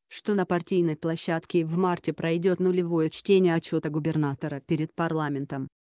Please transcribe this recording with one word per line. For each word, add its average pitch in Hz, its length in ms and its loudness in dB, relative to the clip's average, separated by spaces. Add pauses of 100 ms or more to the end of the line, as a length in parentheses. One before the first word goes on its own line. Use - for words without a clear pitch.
что - 260 -4
на 185 100 2
партийной 175 520 0
площадке 165 680 -2
в 160 120 -2
марте 175 360 0
пройдет 170 460 0
нулевое 175 500 2
чтение 185 460 4
отчета 160 340 -2
губернатора 147 680 -2
перед 160 340 -4
парламентом. 143 720 -4 (160)